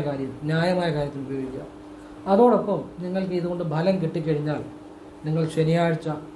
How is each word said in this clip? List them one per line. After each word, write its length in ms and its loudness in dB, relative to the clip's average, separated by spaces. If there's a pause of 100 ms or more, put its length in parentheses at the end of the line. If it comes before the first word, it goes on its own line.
കാര്യം, 240 -4 (180)
ന്യായമായ 460 2
കാര്യത്തിന് 320 -4
ഉപയോഗിക്കുക. 360 -6 (680)
അതോടൊപ്പം 480 6 (240)
നിങ്ങൾക്ക് 360 -2
ഇതുകൊണ്ട് 320 -2
ഫലം 300 4
കിട്ടിക്കഴിഞ്ഞാൽ 600 0 (600)
നിങ്ങൾ 180 0 (120)
ശനിയാഴ്ച, 540 4 (280)